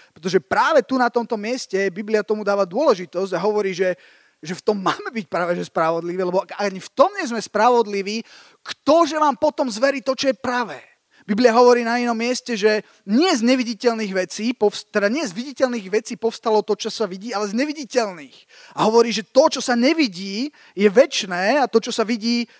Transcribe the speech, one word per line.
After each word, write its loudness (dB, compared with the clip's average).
pretože -2
práve 2
tu -2
na 4
tomto -4
mieste -4
Biblia -2
tomu -2
dáva 0
dôležitosť 0
a 0
hovorí, 0
že, 0
že -8
v -20
tom 0
máme -4
byť -8
práve -2
že -8
spravodliví, -2
lebo -2
ak -12
ani -6
v -18
tom 2
nie -6
sme -4
spravodliví, 0
ktože 0
vám 0
potom 0
zverí -2
to, -4
čo 0
je -18
pravé? -8
Biblia 4
hovorí 6
na -2
inom -2
mieste, -4
že 2
nie 2
z 0
neviditeľných 0
vecí -4
povst-, -2
teda 2
nie -2
z -6
viditeľných -4
vecí -4
povstalo -2
to, -2
čo -8
sa -4
vidí, -12
ale -4
z -6
neviditeľných. -4
A 2
hovorí, 4
že -4
to, 6
čo -6
sa 0
nevidí, 0
je 4
večné 2
a 2
to, 4
čo -4
sa 0
vidí, -2